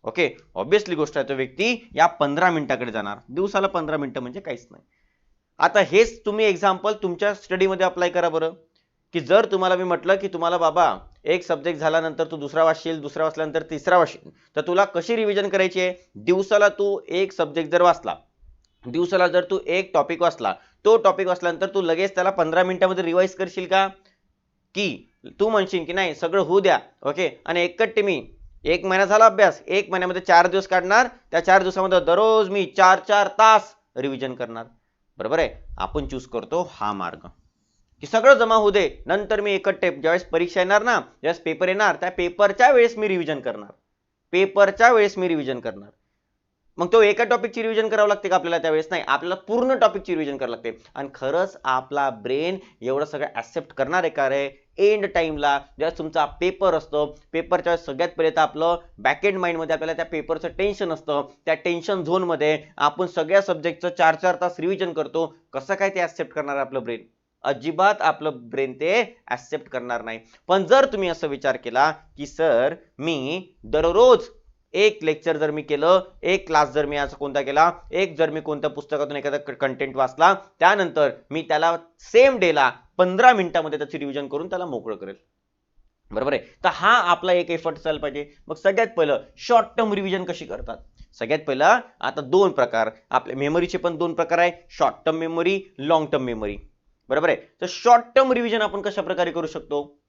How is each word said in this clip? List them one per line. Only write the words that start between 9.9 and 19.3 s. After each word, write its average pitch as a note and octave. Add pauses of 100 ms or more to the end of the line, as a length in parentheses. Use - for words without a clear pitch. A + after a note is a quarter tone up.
की G3
"तुम्हाला F3
बाबा, F3 (380)
एक F3
सब्जेक्ट D#3+
झाल्यानंतर D#3+
तू D#3+
दुसरा D3
वाचशील, D#3+
दुसरा D3+
वाचल्यानंतर D#3
तिसरा D#3+
वाचशील, - (260)
तर D3+
तुला F3
कशी G3
रिव्हिजन G3+
करायची F#3
आहे?" F3+ (300)
दिवसाला G3
तू G3+ (100)
एक F#3+
सब्जेक्ट D3+
जर F3
वाचला, C3+ (680)
दिवसाला F3
जर F3+